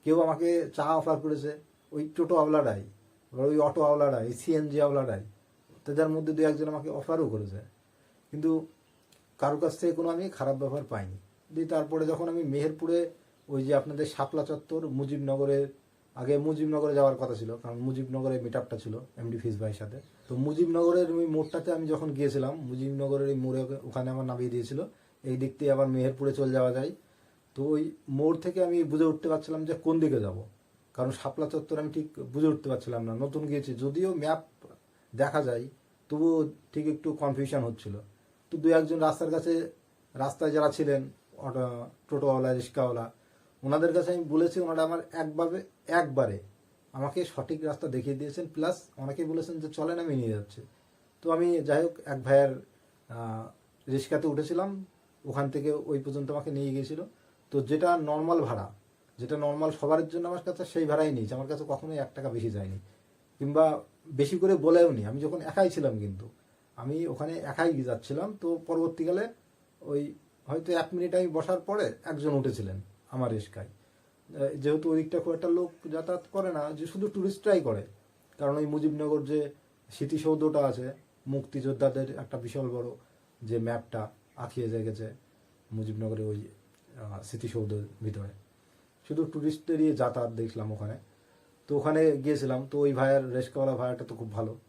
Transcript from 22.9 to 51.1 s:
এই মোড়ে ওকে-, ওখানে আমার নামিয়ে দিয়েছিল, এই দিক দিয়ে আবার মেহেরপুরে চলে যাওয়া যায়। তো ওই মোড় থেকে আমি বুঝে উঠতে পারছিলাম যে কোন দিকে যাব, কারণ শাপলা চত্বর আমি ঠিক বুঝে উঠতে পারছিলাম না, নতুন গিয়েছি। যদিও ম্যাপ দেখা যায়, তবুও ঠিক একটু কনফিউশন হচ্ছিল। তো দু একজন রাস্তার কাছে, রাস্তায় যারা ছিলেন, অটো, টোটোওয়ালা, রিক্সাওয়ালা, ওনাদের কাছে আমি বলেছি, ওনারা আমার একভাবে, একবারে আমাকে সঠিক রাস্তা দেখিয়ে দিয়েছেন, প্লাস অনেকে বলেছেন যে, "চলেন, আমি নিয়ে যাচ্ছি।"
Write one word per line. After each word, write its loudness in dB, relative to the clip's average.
এই 0
মোড়ে -2
ওকে-, -6
ওখানে -4
আমার -4
নামিয়ে -2
দিয়েছিল, -4
এই -2
দিক -2
দিয়ে 4
আবার 4
মেহেরপুরে 2
চলে 2
যাওয়া 4
যায়। -2
তো -4
ওই 0
মোড় 2
থেকে 2
আমি 4
বুঝে 4
উঠতে 2
পারছিলাম -2
যে -2
কোন 2
দিকে 4
যাব, -4
কারণ 0
শাপলা -4
চত্বর -2
আমি -4
ঠিক -4
বুঝে 0
উঠতে 2
পারছিলাম -2
না, -4
নতুন -4
গিয়েছি। -2
যদিও 0
ম্যাপ 0
দেখা 2
যায়, -2
তবুও 4
ঠিক -2
একটু -2
কনফিউশন 0
হচ্ছিল। -6
তো -4
দু 4
একজন 6
রাস্তার 2
কাছে, 0
রাস্তায় 0
যারা 4
ছিলেন, 0
অটো, -6
টোটোওয়ালা, 2
রিক্সাওয়ালা, -2
ওনাদের 4
কাছে 4
আমি -2
বলেছি, 4
ওনারা 0
আমার 0
একভাবে, -2
একবারে 2
আমাকে -2
সঠিক -6
রাস্তা -4
দেখিয়ে -2
দিয়েছেন, -6
প্লাস -2
অনেকে -6
বলেছেন -4
যে, -8
"চলেন, -4
আমি -2
নিয়ে 0
যাচ্ছি।" -6